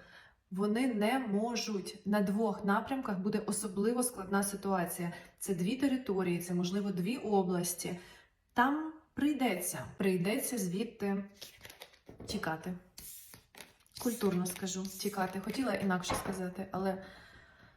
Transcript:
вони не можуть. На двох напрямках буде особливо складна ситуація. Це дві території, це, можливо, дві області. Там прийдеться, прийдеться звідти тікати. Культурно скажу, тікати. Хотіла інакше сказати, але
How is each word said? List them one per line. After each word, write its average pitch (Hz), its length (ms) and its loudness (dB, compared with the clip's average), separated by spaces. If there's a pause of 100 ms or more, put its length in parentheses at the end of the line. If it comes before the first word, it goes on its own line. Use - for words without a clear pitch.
(500)
вони 214 440 2
не 214 240 2
можуть. 214 880 -2
На 208 140 4
двох 202 440 2
напрямках 208 540 2
буде 208 280 0
особливо 214 560 2
складна 196 400 0
ситуація. 180 720 0 (260)
Це 196 160 -2
дві 180 220 2
території, 196 640 2
це, 175 160 -2
можливо, 190 360 2
дві 180 260 0
області. 180 840 2 (560)
Там 294 380 4 (220)
прийдеться, 254 680 0 (120)
прийдеться 190 600 2
звідти 196 680 0 (1000)
тікати. 180 480 -4 (1200)
Культурно 190 480 0
скажу, 190 400 -4
тікати. 190 540 -4
Хотіла 226 340 -2
інакше 180 400 0
сказати, 190 560 -4
але 190 340 -2 (720)